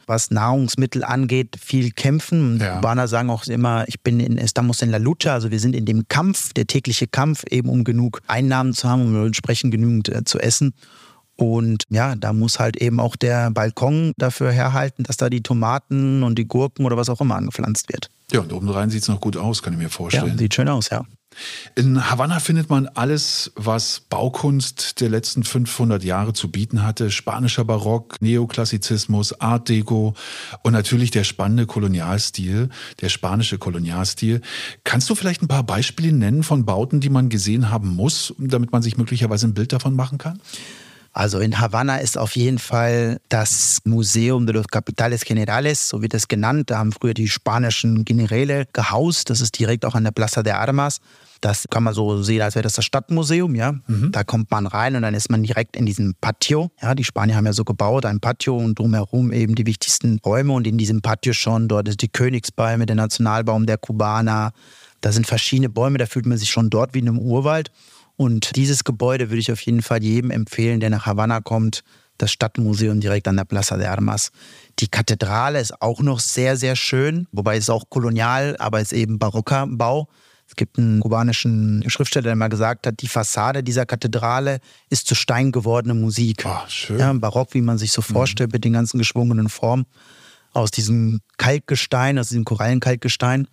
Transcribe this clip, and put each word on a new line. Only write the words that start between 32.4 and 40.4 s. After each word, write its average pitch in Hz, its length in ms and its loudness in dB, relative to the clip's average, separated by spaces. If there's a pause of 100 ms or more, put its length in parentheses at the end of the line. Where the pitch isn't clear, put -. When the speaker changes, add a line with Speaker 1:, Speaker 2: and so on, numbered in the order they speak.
Speaker 2:
der 92 100 -2
spanische 104 480 -2
Kolonialstil. 92 840 -2 (420)
Kannst 127 260 0
du 220 60 2
vielleicht 190 280 -2
ein 160 60 0
paar 139 140 2
Beispiele 160 500 0
nennen 127 300 4
von 143 220 2
Bauten, 104 340 0
die 139 120 2
man 127 180 4
gesehen 110 420 2
haben 104 240 0
muss, - 440 -2
damit 127 340 -2
man 120 100 2
sich 113 140 0
möglicherweise 117 500 0
ein 107 80 2
Bild 107 180 -2
davon 135 220 0
machen 127 240 -2
kann? 175 220 -8 (800)